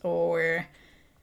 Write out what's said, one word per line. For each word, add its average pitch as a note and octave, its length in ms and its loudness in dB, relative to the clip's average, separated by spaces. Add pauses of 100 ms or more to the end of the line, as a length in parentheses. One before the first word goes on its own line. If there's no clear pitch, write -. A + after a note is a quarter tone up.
or E3+ 640 0 (560)